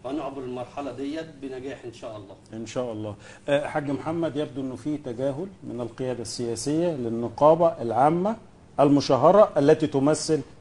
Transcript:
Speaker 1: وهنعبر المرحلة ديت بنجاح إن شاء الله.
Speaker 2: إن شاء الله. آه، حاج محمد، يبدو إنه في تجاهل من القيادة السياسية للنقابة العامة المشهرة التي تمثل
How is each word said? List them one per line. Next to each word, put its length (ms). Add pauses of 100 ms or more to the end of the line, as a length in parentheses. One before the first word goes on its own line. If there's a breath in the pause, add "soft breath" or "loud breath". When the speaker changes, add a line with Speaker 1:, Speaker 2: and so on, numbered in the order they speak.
Speaker 1:
وهنعبر 400
المرحلة 480
ديت 340 (160)
بنجاح 440
إن 80
شاء 240
الله. 180 (180)
Speaker 2:
إن 120
شاء 260
الله. 240 (340 loud breath)
آه، 180
حاج 240
محمد، 440
يبدو 260
إنه 140
في 220
تجاهل 500 (160)
من 180
القيادة 400
السياسية 640
للنقابة 800
العامة 680 (440)
المشهرة 800
التي 300
تمثل 540 (200)